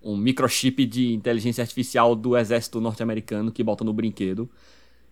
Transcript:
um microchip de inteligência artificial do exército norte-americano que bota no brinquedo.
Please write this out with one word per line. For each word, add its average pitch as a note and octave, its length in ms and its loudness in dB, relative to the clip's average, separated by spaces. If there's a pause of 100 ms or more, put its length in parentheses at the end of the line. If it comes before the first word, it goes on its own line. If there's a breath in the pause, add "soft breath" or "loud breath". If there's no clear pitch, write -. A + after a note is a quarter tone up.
um G#2+ 140 -4
microchip B2+ 680 2
de A#2+ 280 0
inteligência A#2 500 0
artificial A#2 520 2
do A#2+ 220 2
exército A2+ 420 0
norte-americano A2 720 -4
que A#2 120 -4
bota A2 200 -2
no A2 100 -2
brinquedo. G#2+ 540 -2 (640)